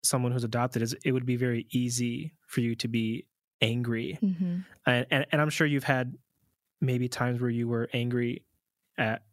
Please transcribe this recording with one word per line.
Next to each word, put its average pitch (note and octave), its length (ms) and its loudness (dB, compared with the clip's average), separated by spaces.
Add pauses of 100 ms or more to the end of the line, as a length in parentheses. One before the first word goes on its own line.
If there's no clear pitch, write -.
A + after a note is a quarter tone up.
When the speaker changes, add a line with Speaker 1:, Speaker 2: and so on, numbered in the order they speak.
Speaker 1:
someone B2 280 2
who's B2 120 0
adopted, A#2+ 380 0
is, A2+ 120 0 (120)
it C#3 60 4
would B2+ 140 0
be B2 100 2
very A#2+ 360 0
easy B2 640 -2 (140)
for - 140 0
you A#2 140 0
to A#2+ 120 -6
be A2+ 380 -2 (360)
angry. A#2 600 0
Speaker 2:
Mm-hmm. F3+ 380 0 (260)
Speaker 1:
And, B2 260 4
and, C#3+ 200 2
and D3 100 2
I'm D3+ 80 2
sure D3+ 180 2
you've C#3+ 160 0
had B2+ 320 0 (640)
maybe B2 260 2
times B2 340 0
where B2 80 2
you A#2 180 0
were A#2 260 -2
angry A#2+ 500 0 (540)
at A2+ 360 -2